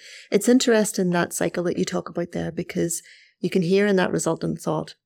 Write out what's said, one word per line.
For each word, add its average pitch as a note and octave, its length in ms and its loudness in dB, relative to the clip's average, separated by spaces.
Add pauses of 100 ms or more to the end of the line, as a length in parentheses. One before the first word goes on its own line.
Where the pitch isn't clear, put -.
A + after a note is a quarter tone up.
(300)
It's G3+ 180 2
interesting A3 640 4
that F3 220 0
cycle F3+ 320 -2
that F3 140 -2
you F#3 60 0
talk F3 240 -4
about F3 240 -6
there, E3+ 180 -4
because E3+ 520 -4 (360)
you F3+ 120 -4
can F#3+ 120 2
hear G3 240 2
in G3+ 100 2
that F3+ 140 2
resultant E3 500 -4
thought D#3 460 -6